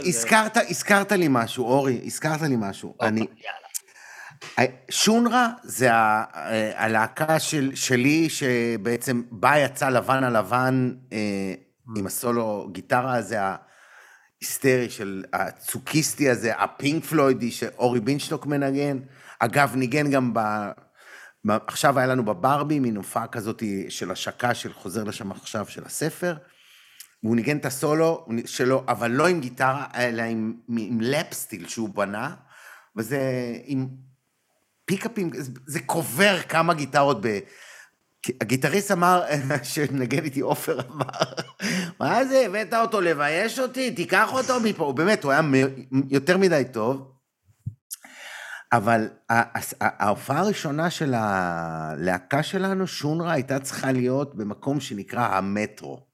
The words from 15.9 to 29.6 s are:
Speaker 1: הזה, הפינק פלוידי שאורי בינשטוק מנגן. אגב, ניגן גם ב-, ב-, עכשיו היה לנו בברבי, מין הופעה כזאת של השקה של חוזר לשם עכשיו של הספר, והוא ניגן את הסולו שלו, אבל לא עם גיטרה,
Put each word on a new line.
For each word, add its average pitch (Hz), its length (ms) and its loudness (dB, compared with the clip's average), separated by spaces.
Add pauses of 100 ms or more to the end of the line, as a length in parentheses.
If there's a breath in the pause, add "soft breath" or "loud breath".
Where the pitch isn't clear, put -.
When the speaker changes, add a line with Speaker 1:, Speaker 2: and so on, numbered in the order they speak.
Speaker 1:
הזה, 110 260 0
הפינק 143 480 -2
פלוידי 131 460 2
שאורי 120 500 0
בינשטוק 139 460 -4
מנגן. 139 520 0 (400 loud breath)
אגב, 131 380 4
ניגן 139 340 0
גם 127 240 2
ב-, 107 360 -2 (760 loud breath)
ב-, 107 100 4 (100)
עכשיו 139 320 2
היה 127 80 4
לנו 127 180 2
בברבי, 143 540 0
מין 120 180 0
הופעה 113 300 -6
כזאת 110 360 -6 (260)
של - 220 -6
השקה 113 440 -2
של 104 180 -10
חוזר 104 320 -8
לשם 101 280 -8
עכשיו - 360 -8
של - 160 -14
הספר, 160 520 -4 (840 soft breath)
והוא 113 140 2
ניגן 120 200 0
את 147 100 -4
הסולו 156 600 0 (200)
שלו, 131 420 0
אבל 117 220 0
לא 151 180 4
עם 175 120 2
גיטרה, 131 540 -2